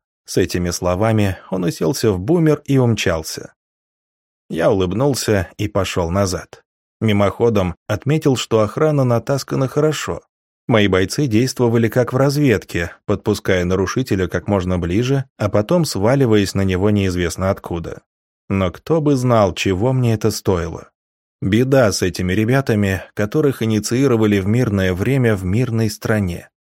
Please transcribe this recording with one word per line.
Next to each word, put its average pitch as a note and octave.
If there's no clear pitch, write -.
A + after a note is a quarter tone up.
С -
этими F2+
словами G2
он F#3
уселся D#3
в F#2
бумер D3+
и C#3
умчался. G2+
Я -
улыбнулся G2+
и G2+
пошел F#2
назад. F2+
Мимоходом G2+
отметил, C#3
что A2+
охрана C#3
натаскана C3
хорошо. D3
Мои G#2+
бойцы F#2+
действовали A#2
как B2
в -
разведке, B2+
подпуская G2
нарушителя F#2+
как F2+
можно F#2
ближе, B2
а G#2
потом D3+
сваливаясь A2
на G2
него F#2+
неизвестно F#2+
откуда. E2
Но F#2+
кто E3
бы D3
знал, A#2
чего G2+
мне B2
это G#2+
стоило. E2+
Беда A#2
с -
этими F#2
ребятами, G#2+
которых C3
инициировали A2
в F#2+
мирное G2+
время A#2
в F#2
мирной A2+
стране. G#2